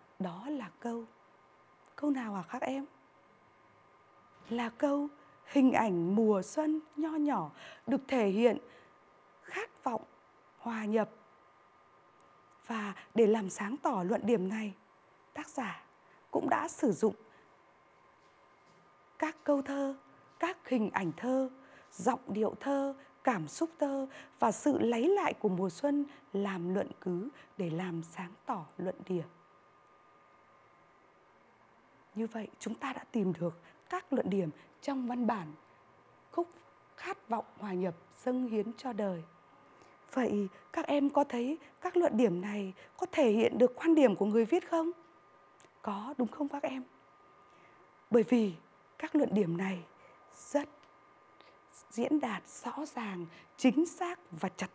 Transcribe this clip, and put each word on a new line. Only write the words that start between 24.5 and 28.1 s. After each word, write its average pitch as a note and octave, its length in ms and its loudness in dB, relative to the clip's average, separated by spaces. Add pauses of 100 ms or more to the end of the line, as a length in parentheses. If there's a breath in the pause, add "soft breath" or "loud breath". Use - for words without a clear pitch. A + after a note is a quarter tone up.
sự - 260 2
lấy A#3 300 2
lại G4 260 2
của - 140 -2
mùa F#3+ 220 0
xuân C#4+ 340 0 (280 loud breath)
làm F#3+ 420 -2
luận - 160 -2 (100)
cứ F#3 280 -4 (280 loud breath)
để F3 140 -4
làm E3 320 -4
sáng F3+ 300 -12 (140)